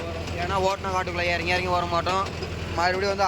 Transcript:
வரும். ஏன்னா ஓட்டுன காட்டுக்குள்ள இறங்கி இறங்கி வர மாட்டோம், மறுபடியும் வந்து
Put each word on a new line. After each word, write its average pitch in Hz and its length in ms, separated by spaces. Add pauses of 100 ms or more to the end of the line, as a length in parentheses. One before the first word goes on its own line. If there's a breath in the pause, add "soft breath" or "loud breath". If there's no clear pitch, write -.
வரும். 165 260 (160)
ஏன்னா 185 120 (120)
ஓட்டுன 196 280
காட்டுக்குள்ள 175 380
இறங்கி 170 220
இறங்கி 180 200
வர 175 180
மாட்டோம், 180 320 (540)
மறுபடியும் 185 340
வந்து 196 140